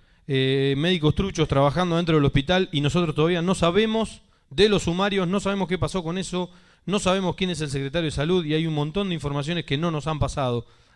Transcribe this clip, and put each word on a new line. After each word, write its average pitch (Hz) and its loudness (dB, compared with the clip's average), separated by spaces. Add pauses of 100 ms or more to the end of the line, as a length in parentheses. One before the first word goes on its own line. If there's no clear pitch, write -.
(280)
eh, 135 0
médicos 151 2
truchos 160 0
trabajando 147 2
dentro 165 2
del 147 4
hospital 180 2
y 143 0
nosotros 151 0
todavía 165 2
no 180 0
sabemos 214 0 (280)
de 190 4
los 190 2
sumarios, 190 0
no 190 0
sabemos 196 -2
qué 180 -2
pasó 165 -2
con 170 -4
eso, 180 -4 (340)
no 190 0
sabemos 185 0
quién 185 -2
es 156 -4
el 147 -4
secretario 139 -4
de 143 -2
salud 165 0
y 147 -2
hay 160 0
un 156 -2
montón 156 -2
de 175 -2
informaciones 143 -4
que 139 -2
no 170 0
nos 151 -4
han 156 -4
pasado. 127 -2 (300)